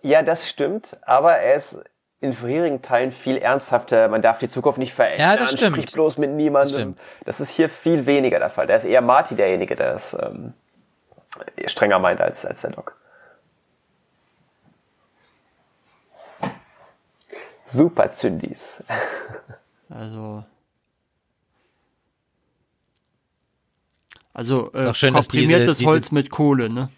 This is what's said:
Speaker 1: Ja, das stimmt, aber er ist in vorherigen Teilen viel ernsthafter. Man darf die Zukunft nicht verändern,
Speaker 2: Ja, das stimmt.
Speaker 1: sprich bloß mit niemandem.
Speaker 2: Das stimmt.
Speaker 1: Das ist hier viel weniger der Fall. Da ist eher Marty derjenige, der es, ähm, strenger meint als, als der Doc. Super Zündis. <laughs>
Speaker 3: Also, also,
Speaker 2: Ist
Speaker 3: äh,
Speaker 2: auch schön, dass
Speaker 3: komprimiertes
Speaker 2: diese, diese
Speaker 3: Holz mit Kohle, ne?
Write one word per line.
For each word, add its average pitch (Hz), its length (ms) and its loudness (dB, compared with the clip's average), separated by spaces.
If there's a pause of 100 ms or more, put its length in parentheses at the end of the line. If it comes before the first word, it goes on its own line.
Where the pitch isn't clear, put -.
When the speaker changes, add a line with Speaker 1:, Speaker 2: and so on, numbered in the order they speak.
Speaker 1:
Ja, 151 200 4
das - 260 -2
stimmt, 170 520 -6
aber 143 340 4
er 120 200 2
ist - 220 -8 (440)
in 139 100 -2
vorherigen 131 500 -2
Teilen 127 300 0
viel 131 260 -4
ernsthafter. 120 720 2
Man 107 140 0
darf 113 180 4
die 123 80 -4
Zukunft 131 320 0
nicht 131 140 -6
verändern, 113 260 0 (120)
Speaker 2:
Ja, 208 40 6
das 233 160 0
stimmt. 214 240 2
Speaker 1:
sprich 135 160 -6
bloß 156 260 0
mit 147 140 0
niemandem. 143 400 2
Speaker 2:
Das 135 100 -4
stimmt. 98 180 -8 (260)
Speaker 1:
Das - 160 -10
ist 139 80 -8
hier 160 180 0
viel 160 380 0
weniger 135 340 2
der - 120 0
Fall. 82 160 -2
Da 98 80 4
ist 110 100 2
eher 120 160 4
Marty 123 340 4
derjenige, 92 400 0
der - 200 -2
es, - 220 -14
ähm, - 360 -10 (1120)
strenger 101 340 2
meint 90 220 0
als, - 240 -4
als - 160 -10
der - 100 -8
Doc. - 240 -16 (4000)
Super 147 460 2
Zündis. - 760 -8
<laughs> - 60 -10 (960)
Speaker 3:
Also, 110 540 -14 (4000)
also, 123 380 -4
Speaker 2:
Ist 131 140 -4
Speaker 3:
äh, - 40 0
Speaker 2:
auch 113 60 -4
schön, 131 180 2
dass - 140 2
Speaker 3:
komprimiertes 156 380 2
Speaker 2:
diese, 160 140 2
diese 123 100 0
Speaker 3:
Holz 127 220 2
mit 143 180 0
Kohle, 139 440 0
ne? 131 240 -6